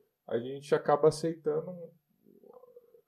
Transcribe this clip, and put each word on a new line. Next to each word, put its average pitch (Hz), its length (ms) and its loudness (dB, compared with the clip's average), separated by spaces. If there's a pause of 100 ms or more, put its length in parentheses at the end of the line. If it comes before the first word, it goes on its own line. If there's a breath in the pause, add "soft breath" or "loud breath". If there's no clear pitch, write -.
(260)
a 117 120 -2
gente 139 360 -4
acaba 147 340 4
aceitando 165 640 -2 (1400)